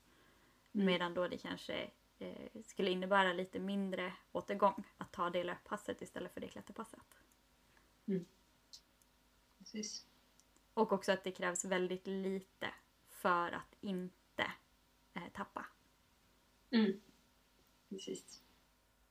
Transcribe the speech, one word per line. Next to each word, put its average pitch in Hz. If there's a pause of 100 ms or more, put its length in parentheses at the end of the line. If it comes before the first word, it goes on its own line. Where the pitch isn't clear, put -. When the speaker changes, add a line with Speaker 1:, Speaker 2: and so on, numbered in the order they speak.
(720)
Speaker 1:
Mm. 202
Speaker 2:
Medan 175
då 180
det 175
kanske, - (300)
eh, -
skulle 196
innebära 185
lite 185
mindre 185 (180)
återgång 196 (140)
att -
ta 175
det 175
löppasset -
istället 175
för -
det -
klätterpasset. - (880)
Speaker 1:
Mm. 185 (1300)
Precis. - (680)
Speaker 2:
Och 220
också 190
att 185
det 185
krävs 180
väldigt 185
lite 190 (400)
för 170
att -
inte, - (640)
eh, 175 (100)
tappa. - (1040)
Speaker 1:
Mm. 214 (880)
Precis. - (680)